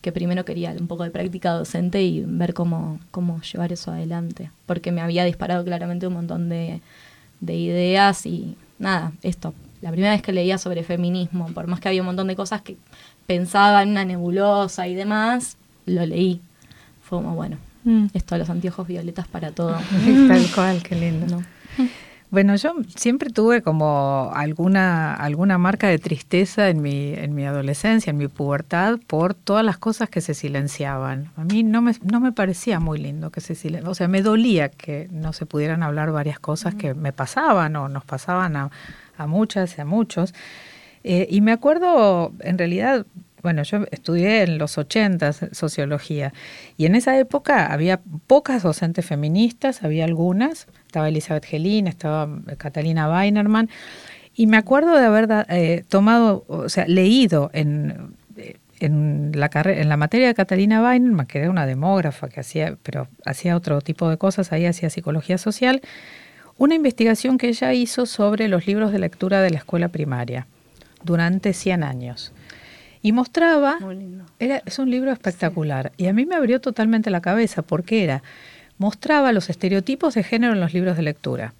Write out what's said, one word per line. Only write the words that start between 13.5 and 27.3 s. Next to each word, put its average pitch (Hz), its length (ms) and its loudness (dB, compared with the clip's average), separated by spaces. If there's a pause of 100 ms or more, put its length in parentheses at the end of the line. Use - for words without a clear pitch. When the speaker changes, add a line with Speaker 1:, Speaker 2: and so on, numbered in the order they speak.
Speaker 1:
en 202 60 2
una 202 160 0
nebulosa 185 800 0
y 180 80 -6
demás, 214 640 -2 (280)
lo 175 200 0
leí. 175 340 0 (640)
Fue - 160 -6
como, 165 160 -4
bueno, 160 220 -8 (260)
Speaker 2:
Mm. 220 300 4
Speaker 1:
esto, 175 240 -4
los 165 120 -4
anteojos 175 380 -6
violetas 175 400 -8
para 165 240 -10
todo. 165 240 -2 (260)
Speaker 2:
<laughs> 262 260 8
Tal 247 260 8
cual, 185 300 2
qué 175 120 -6
lindo. 170 300 -2
Speaker 1:
No. 175 180 -2 (840)
Speaker 2:
Bueno, 196 280 4
yo 294 160 0 (220)
siempre 247 360 -2
tuve 226 320 2
como 143 720 0
alguna, 165 800 2
alguna 170 420 0
marca 190 300 2
de 175 100 4
tristeza 180 720 0
en 160 140 0
mi, 143 320 -4
en 151 180 -6